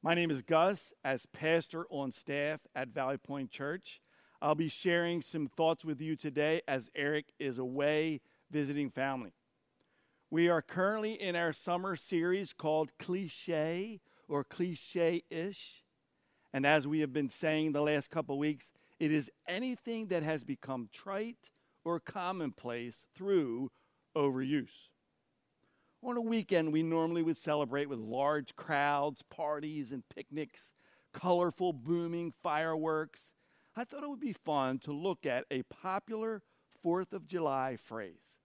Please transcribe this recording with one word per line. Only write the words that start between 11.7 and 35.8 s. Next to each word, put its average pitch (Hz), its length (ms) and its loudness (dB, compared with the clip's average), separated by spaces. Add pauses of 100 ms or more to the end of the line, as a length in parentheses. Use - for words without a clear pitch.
series 180 580 0
called 156 440 0
Cliche 180 1000 -2 (280)
or 143 160 0
Cliche-ish. 170 1400 -2 (680)
And 135 120 2
as 143 220 8
we 156 140 2
have 135 120 0
been 143 160 0
saying 156 440 2
the 143 80 2
last 147 280 2
couple 139 300 -2
weeks, 147 320 -2 (280)
it 156 120 2
is 147 180 2 (180)
anything 226 600 -4
that 175 160 0
has 151 200 -2
become 127 480 -6
trite 214 600 -8 (320)
or 170 160 -2
commonplace 123 1120 -6
through 143 560 2 (460)
overuse. 135 720 0 (1120)
On 240 160 -4
a 233 40 -2
weekend, 196 520 2
we 160 80 4
normally 165 400 2
would 160 160 2
celebrate 143 500 0
with 131 120 -6
large 135 560 0
crowds, 143 680 0
parties, 151 680 -4
and 127 180 -8
picnics, - 640 -10 (400)
colorful, 175 580 2
booming 170 600 -2
fireworks. 156 1040 -2 (420)
I 233 80 -6
thought 285 200 -10
it 294 60 -6
would 269 100 -8
be 247 140 -4
fun 135 460 0
to - 120 -8
look 160 360 -2
at 127 240 0
a 131 120 -2
popular 214 800 -6 (400)